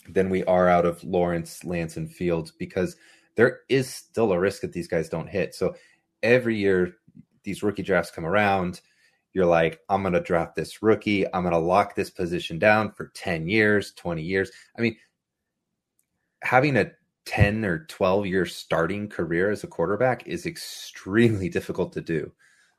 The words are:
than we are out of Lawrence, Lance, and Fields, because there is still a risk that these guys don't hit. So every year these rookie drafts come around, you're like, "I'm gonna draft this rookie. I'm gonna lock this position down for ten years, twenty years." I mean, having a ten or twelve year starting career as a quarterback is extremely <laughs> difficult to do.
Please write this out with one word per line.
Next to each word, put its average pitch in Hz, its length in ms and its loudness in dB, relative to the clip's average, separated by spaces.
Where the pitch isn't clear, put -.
than 95 220 2
we 92 140 0
are 90 240 4
out 87 160 6
of 85 200 -2
Lawrence, 87 600 -2
Lance, 160 320 -6
and 160 140 -8
Fields, 165 400 -2
because - 460 -6
there 117 320 4
is 127 200 2
still - 440 -2
a 87 60 2
risk 95 240 0
that 85 100 -6
these 85 160 -8
guys 80 200 -2
don't 80 200 -8
hit. - 260 -4
So - 220 -2
every 117 340 2
year 92 400 2
these 92 180 -8
rookie 101 220 -2
drafts 87 260 0
come 82 160 -10
around, 95 540 0
you're 92 140 2
like, 82 420 4
"I'm 98 140 0
gonna 90 180 2
draft 85 360 -2
this - 260 -8
rookie. 104 500 2
I'm 90 120 -2
gonna 85 140 2
lock 92 360 2
this 95 160 -4
position 85 480 -6
down 107 320 4
for - 240 -14
ten 82 340 -6
years, 107 440 2
twenty 82 300 -8
years." 95 280 -2
I - 40 -8
mean, 117 160 -2
having 135 340 4
a 101 140 2
ten 107 380 2
or 80 220 -2
twelve 98 400 0
year 92 200 0
starting 87 600 -2
career 87 420 -2
as 104 120 -4
a 85 60 -10
quarterback 104 580 -2
is - 200 -8
extremely 98 1000 -2
<laughs> - 20 -10
difficult 92 420 -4
to - 80 -10
do. 78 320 -4